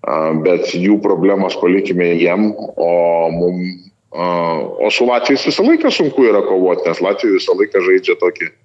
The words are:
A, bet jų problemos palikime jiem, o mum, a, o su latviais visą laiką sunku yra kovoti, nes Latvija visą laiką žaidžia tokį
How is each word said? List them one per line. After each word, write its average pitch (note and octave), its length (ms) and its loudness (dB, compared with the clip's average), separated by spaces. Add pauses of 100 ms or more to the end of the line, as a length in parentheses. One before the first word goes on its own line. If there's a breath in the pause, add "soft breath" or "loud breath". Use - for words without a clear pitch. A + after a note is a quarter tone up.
A, D#2 300 -2
bet D#2+ 380 0
jų F#2+ 300 2
problemos F#2+ 560 0
palikime F2+ 560 0
jiem, F2+ 380 0
o - 400 -4 (360)
mum, F2 300 -2 (500)
a, F2 200 -6 (480)
o - 140 0
su A#2+ 180 0
latviais B2 360 0
visą F#3 220 -2
laiką D#4+ 240 2
sunku C3+ 380 2
yra G#2 180 4
kovoti, F#2 400 0
nes E2 160 -2
Latvija G2 340 0
visą F2+ 220 0
laiką G2+ 240 0
žaidžia F#2 360 2
tokį F2+ 340 -4 (140)